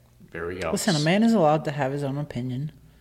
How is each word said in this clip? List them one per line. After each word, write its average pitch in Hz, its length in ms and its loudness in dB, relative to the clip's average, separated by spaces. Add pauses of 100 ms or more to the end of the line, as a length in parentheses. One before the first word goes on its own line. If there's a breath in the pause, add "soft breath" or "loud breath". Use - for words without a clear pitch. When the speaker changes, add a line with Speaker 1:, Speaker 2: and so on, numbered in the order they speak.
(320)
Speaker 1:
There 85 160 -8
we 92 80 -6
go. 82 160 -4
Speaker 2:
Listen, 196 240 0
a 147 40 2
man 175 240 2
is 226 100 4
allowed 156 320 4
to 156 60 -4
have 135 200 -2
his 143 120 -4
own 139 140 -4
opinion. 131 540 -6 (300)